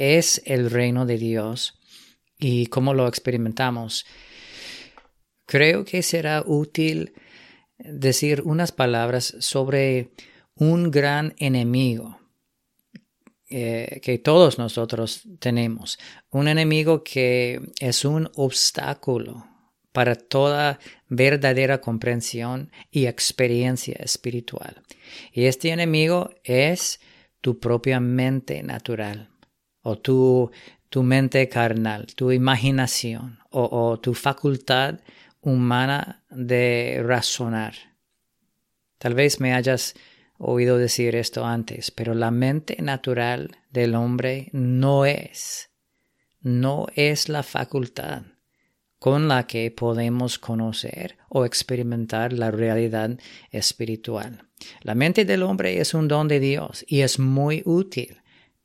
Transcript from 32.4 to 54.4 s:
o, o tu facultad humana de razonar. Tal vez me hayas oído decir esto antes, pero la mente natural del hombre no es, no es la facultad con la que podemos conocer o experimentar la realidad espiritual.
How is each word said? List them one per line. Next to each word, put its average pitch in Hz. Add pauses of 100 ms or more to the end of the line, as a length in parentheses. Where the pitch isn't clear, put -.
o, 127
o 117
tu 123
facultad 135 (420)
humana 131
de 123
razonar. 113 (1200)
Tal 120
vez 139
me 127
hayas 127 (440)
oído 123
decir 120
esto 117
antes, 117
pero 117
la 117
mente 131
natural 127 (140)
del 120
hombre 123
no 135
es, - (720)
no 131
es 147
la 147
facultad 135 (760)
con 147
la 127
que 113
podemos 117
conocer - (140)
o 127
experimentar 120
la 117
realidad 113 (320)
espiritual. 110 (360)